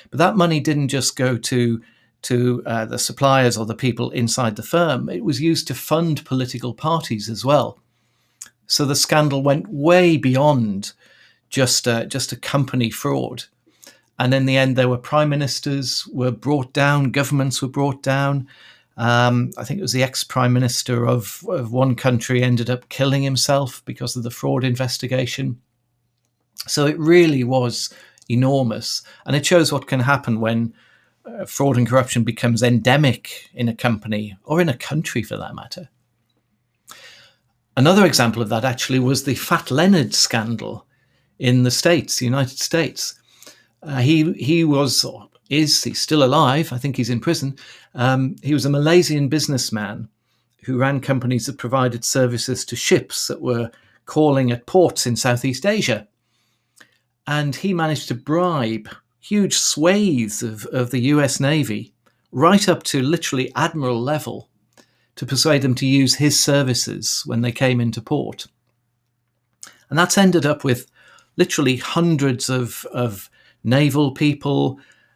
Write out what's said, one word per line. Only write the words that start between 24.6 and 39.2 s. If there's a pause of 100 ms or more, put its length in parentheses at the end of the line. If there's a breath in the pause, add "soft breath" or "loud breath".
investigation. (1080)
So
it
really
was (360 loud breath)
enormous. (220 loud breath)
And
it
shows
what
can
happen
when, (520 soft breath)
uh,
fraud
and
corruption
becomes
endemic
in
a
company,
or
in
a
country
for
that
matter. (1900 loud breath)
Another
example
of
that
actually
was